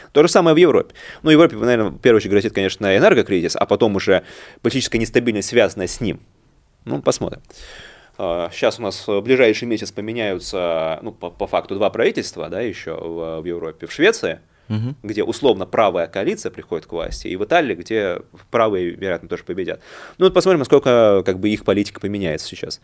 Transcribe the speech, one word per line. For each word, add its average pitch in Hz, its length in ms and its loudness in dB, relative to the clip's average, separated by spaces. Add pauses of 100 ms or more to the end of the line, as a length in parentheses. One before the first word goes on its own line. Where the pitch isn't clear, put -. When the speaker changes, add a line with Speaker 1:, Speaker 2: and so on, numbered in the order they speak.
(120)
Speaker 1:
То 147 100 6
же 170 60 4
самое 170 260 4
в 156 40 4
Европе. 147 360 4 (280)
Ну, 156 80 2
в - 20 8
Европе, 151 240 6
наверное, 110 340 2
в 65 80 -12
первую 117 200 6
очередь 98 140 -2
грозит, 101 220 2
конечно, 98 420 0
энергокризис, 104 600 2
а - 100 0
потом 104 300 2
уже 92 260 2 (400)
политическая 120 360 -2
нестабильность, 113 500 0
связанная 101 400 0
с - 120 -10
ним. 98 200 -4 (640)
Ну, 139 180 -6
посмотрим. - 380 -2 (760)
А, 87 360 -4
щас 117 260 -2
у 120 40 -12
нас 98 260 -8
в 101 140 0
ближайший 123 440 2
месяц 104 240 -6
поменяются, 92 1120 -4
ну, 110 100 -12
по, - 180 -14
по - 180 -8
факту 92 260 -4
два 98 160 0
правительства, 107 580 -4
да, 87 120 -8
еще 90 360 -8
в, 82 460 -8
в - 20 -14
Европе, 85 440 -8
в - 40 -18
Швеции, 147 460 -2 (300)
Speaker 2:
Мгм. 113 340 -4
Speaker 1:
где 104 200 -6
условно 104 440 0
правая 90 400 0
коалиция 131 440 -6
приходит - 360 -10
к - 60 -16
власти, 85 360 -8
и 90 80 -6
в 101 80 -6
Италии, 143 300 0
где 95 460 -4 (300)
правые, 98 420 0
вероятно, 85 360 -6
тоже - 160 -8
победят. 87 360 -8 (360)
Ну, 180 80 4
вот 185 80 6
посмотрим, 180 280 2
насколько, 117 680 6
как 92 120 -2
бы, 104 120 0
их 104 140 -4
политика 101 360 -2
поменяется 98 460 -6
сейчас. - 380 -12